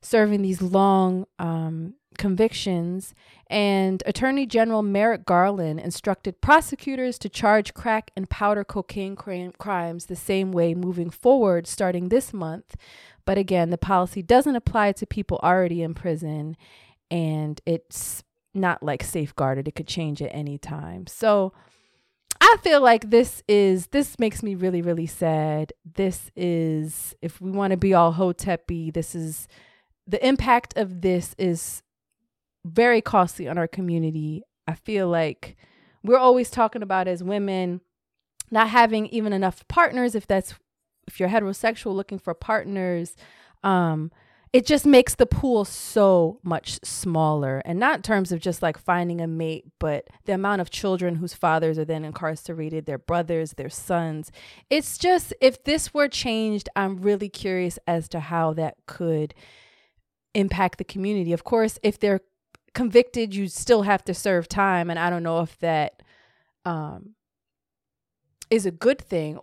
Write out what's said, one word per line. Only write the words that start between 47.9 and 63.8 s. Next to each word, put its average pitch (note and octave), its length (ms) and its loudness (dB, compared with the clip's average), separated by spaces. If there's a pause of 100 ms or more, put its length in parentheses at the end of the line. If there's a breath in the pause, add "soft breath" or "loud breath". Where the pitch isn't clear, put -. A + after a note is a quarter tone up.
in G3 60 -10
terms F#3+ 300 0
of E3+ 80 -4
just, F3+ 200 -4
like, D#3+ 180 -2
finding F3 420 -2
a E3 60 -4
mate, D#3+ 380 -6 (160)
but D3+ 280 -4 (180)
the G3 80 -2
amount G3 260 -2
of E3+ 100 -4
children F3+ 460 -2
whose E3 160 -6
fathers D#3+ 460 0
are D#3 80 -2
then D#3 180 -4
incarcerated, D#3 840 -8
their C#3 120 -6
brothers, E3 560 -4
their C3+ 160 -12
sons. E3 600 -6 (380 loud breath)
It's D4 300 -2
just, F4+ 420 2
if C4 240 2
this D4+ 300 -2
were C#4+ 140 2
changed, A3 680 -4
I'm G3 220 -2
really G3+ 320 0
curious F#3 560 -4
as E3+ 240 -2
to E3 100 -6
how D#3+ 340 -2
that D#3+ 220 -4 (100)
could D#3 460 -4 (1040 soft breath)
impact F#3+ 440 0
the F#3+ 60 -6
community. F#3+ 480 -2
Of E3+ 120 -2
course, A3 380 0
if G#3 160 0
they're G3+ 220 2 (540)
convicted, A#3 600 2
you G3 140 -2
still A3 340 2